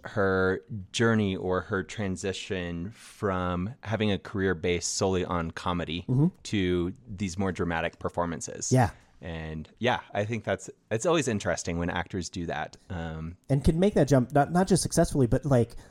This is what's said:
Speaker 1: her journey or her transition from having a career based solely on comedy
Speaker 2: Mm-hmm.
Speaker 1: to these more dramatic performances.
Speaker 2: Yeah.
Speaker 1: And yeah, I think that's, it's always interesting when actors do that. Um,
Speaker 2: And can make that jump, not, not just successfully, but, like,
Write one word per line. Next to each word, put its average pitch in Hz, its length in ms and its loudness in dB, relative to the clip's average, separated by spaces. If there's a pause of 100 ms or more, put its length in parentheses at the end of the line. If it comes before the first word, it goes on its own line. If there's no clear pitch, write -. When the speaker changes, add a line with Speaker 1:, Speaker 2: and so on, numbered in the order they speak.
Speaker 1:
her 95 560 2 (320)
journey 110 440 4
or 92 260 -2
her 95 200 -2
transition 92 1120 -6
from 90 760 -4 (100)
having 107 320 0
a 92 60 0
career 95 360 0
based 85 420 -2
solely 95 280 2
on 82 280 -2
comedy 87 540 -4
Speaker 2:
Mm-hmm. 135 200 2 (180)
Speaker 1:
to 90 480 0 (240)
these 92 220 -4
more 95 120 0
dramatic 82 480 -2
performances. - 720 -6
Speaker 2:
Yeah. 123 200 4 (320)
Speaker 1:
And 80 440 -8 (120)
yeah, 113 220 0 (120)
I 104 140 -2
think 110 180 -6
that's, 101 240 -4 (220)
it's 110 160 -2
always 160 220 2
interesting 92 500 -2
when 87 100 0
actors 87 400 -4
do 87 160 -6
that. 78 320 -6 (140)
Um, 82 480 -8 (100)
Speaker 2:
And 135 160 2
can 165 160 4
make 202 140 4
that 160 120 6
jump, 127 280 4
not, 143 180 4
not 185 160 4
just 185 140 4
successfully, 156 440 4
but, 131 200 0
like, 123 300 4 (140)